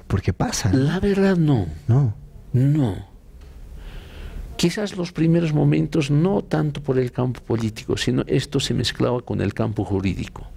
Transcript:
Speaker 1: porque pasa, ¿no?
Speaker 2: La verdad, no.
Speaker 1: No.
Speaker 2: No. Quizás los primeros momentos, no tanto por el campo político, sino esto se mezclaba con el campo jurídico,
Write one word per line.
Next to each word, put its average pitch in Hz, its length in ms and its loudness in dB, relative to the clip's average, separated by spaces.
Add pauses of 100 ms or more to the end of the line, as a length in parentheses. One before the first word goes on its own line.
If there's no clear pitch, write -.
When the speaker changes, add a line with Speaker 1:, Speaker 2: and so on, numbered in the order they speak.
Speaker 1:
porque - 260 0
pasa, - 400 -2
¿no? 131 60 4
Speaker 2:
La 156 220 2
verdad, 196 360 4
no. 147 300 4 (220)
Speaker 1:
No. 117 260 4 (400)
Speaker 2:
No. 131 440 4 (1600)
Quizás 196 400 -2
los 175 160 -4
primeros 165 420 2
momentos, 147 580 2
no 180 320 2
tanto 151 380 -2
por 131 180 0
el 123 120 0
campo 127 300 -2
político, 113 560 -2
sino 127 300 0
esto 143 320 0
se 127 140 -2
mezclaba 120 480 0
con 101 200 -4
el 98 120 0
campo 110 300 0
jurídico, 95 720 -2